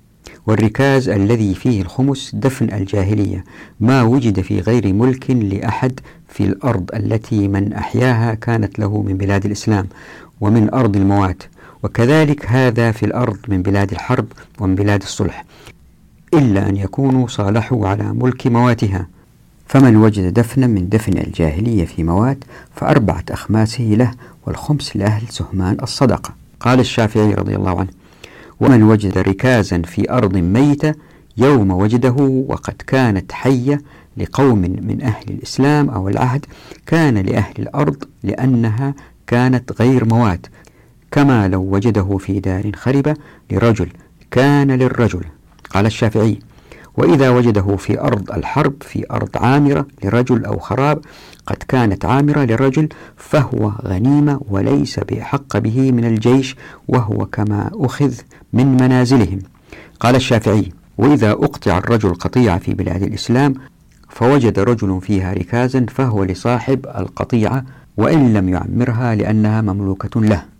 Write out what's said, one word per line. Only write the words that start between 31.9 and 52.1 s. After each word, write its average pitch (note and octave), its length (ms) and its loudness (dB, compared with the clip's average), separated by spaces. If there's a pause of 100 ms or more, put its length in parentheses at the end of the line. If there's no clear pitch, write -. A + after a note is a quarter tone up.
وقد - 260 -6 (120)
كانت A#2 460 0
حية C3+ 480 0 (360)
لقوم B2 420 2
من F#2 440 -4
أهل A#2+ 280 -4
الإسلام C#3+ 600 0
أو F#2+ 180 -4
العهد، B2+ 380 -2 (400)
كان D#3 320 2
لأهل G#2 400 -2
الأرض C#3+ 460 -4 (180)
لأنها A#2+ 720 -2 (320)
كانت B2 560 0
غير B2 220 2
موات، A2+ 420 0 (640)
كما C3 380 4
لو F#2 140 -2
وجده G2 560 0
في F#2+ 220 -4
دار G2 340 -4
خربة C#3 400 0 (360)
لرجل، G#2+ 380 0 (420)
كان C#3+ 400 4
للرجل". B2 540 0 (460)
قال G2 160 0
الشافعي: A2 520 0 (580)
"وإذا C#3 340 4
وجده G#2 460 2
في - 240 -4
أرض A2+ 320 -2
الحرب، C#3 480 -2
في - 300 -8
أرض A2 260 -6
عامرة C#3+ 500 2 (180)
لرجل A#2 400 0
أو G#2 140 -6
خراب C#3 420 -2 (460)
قد - 100 -4
كانت A2+ 480 -2
عامرة C#3+ 400 2